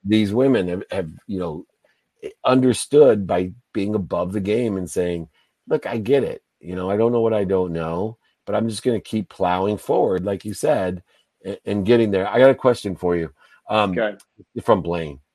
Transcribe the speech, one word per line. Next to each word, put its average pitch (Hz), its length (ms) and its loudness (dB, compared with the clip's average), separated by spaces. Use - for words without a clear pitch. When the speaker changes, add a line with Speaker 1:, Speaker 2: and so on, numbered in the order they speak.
Speaker 1:
these 104 300 2
women 120 340 2
have, 90 220 -4
have, 90 200 -4
you 101 120 -6
know, 82 280 -8
understood 127 800 4
by 92 260 -2
being 104 220 -4
above 90 380 -4
the 104 80 -4
game 104 360 0
and 90 140 -6
saying, 87 380 -4
"Look, 156 180 -2
I 107 120 -4
get 117 260 2
it. - 180 -8
You 87 140 -12
know, 92 160 -4
I 101 60 0
don't 113 160 2
know 120 80 0
what 113 140 2
I 104 100 0
don't 92 280 0
know, 85 460 -6
but 101 120 -6
I'm 113 120 0
just 104 140 -8
gonna 117 180 0
keep 107 280 -6
plowing 95 500 -2
forward," 107 460 0
like 98 200 -4
you 107 100 -8
said, 95 480 -2
a-, 95 200 -8
and 101 220 -2
getting 113 240 4
there. 95 180 0
I 107 100 0
got 131 120 8
a 131 40 2
question 117 420 -2
for 87 200 0
you, 82 160 -4
um, 104 280 0
Speaker 2:
Okay. 104 200 -2
Speaker 1:
from 101 200 2
Blaine. 80 380 -6